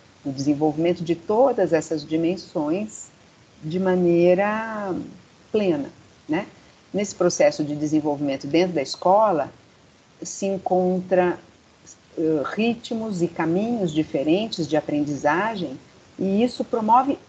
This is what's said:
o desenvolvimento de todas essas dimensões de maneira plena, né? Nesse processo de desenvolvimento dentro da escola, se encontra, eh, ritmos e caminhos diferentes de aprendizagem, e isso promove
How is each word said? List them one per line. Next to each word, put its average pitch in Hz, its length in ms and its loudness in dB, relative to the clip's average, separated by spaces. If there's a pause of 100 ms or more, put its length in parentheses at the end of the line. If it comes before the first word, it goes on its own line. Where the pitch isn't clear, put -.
(240)
o 143 80 -6
desenvolvimento 151 720 0
de 165 100 0
todas 214 600 0
essas 156 280 -2
dimensões 165 1080 -4 (540)
de 156 160 -4
maneira 185 1160 2 (580)
plena, 180 380 0 (360)
né? 180 200 -2 (480)
Nesse 196 200 -2
processo 151 480 2
de 147 140 -4
desenvolvimento 147 680 -2
dentro 170 280 2
da - 60 0
escola, 180 720 2 (720)
se - 240 -8
encontra, 185 920 0 (800)
eh, 156 260 0 (120)
ritmos 220 680 -2
e 170 80 2
caminhos 180 640 0
diferentes 156 720 0
de 151 120 0
aprendizagem, 147 1000 -2 (400)
e 196 240 0
isso 247 220 -2
promove 240 540 2 (100)